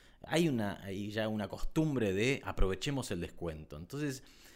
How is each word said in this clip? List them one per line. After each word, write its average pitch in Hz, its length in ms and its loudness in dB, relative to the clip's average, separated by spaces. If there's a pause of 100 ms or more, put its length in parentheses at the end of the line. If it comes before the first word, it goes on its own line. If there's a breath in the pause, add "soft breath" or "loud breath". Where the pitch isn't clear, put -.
(220 soft breath)
Hay 165 260 2
una, 110 340 0
hay 98 280 -6
ya 110 180 0
una 107 180 -2
costumbre 131 640 2
de 110 320 2
aprovechemos 101 640 2
el 92 100 -2
descuento. 78 560 -6
Entonces 135 480 -6 (320 loud breath)